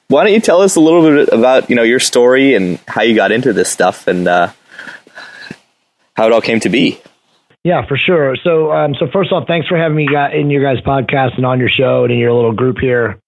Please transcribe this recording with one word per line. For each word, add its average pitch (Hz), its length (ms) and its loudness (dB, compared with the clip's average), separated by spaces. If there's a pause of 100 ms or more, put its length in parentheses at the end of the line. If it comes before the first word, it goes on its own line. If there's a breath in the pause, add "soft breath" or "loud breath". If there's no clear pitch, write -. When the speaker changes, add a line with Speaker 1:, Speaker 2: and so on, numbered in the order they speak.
Speaker 1:
why 147 160 2
don't 208 80 2
you 214 80 4
tell 180 220 2
us 196 160 2
a - 20 2
little 160 220 4
bit 151 320 4
about, 127 360 2
you 120 60 0
know, 117 80 2
your 117 160 2
story 127 560 2
and 90 320 -2
how - 140 -4
you 113 120 2
got 104 200 2
into 123 180 0
this 92 160 0
stuff - 400 -4
and, 90 180 -2
uh, 87 280 0 (1600 loud breath)
how 113 120 2
it 113 40 4
all 113 80 4
came 110 220 -2
to - 80 -2
be? - 320 -2 (640)
Speaker 2:
Yeah, 160 200 -2
for 139 120 -6
sure. 143 400 0
So, 160 340 0
um, 151 240 -2
so 156 160 -4
first 196 220 -2
off, 160 140 -4
thanks 165 200 -4
for 185 80 -2
having 160 220 0
me 151 100 -2
gu-, 143 260 -2
in 151 160 -2
your 139 140 0
guys' 135 180 -2
podcast 135 540 -2
and 127 100 -2
on 127 140 0
your 120 80 -2
show 127 380 0
and 123 80 0
in 120 60 0
your 120 120 0
little 117 220 0
group 127 260 -2
here. 120 480 -2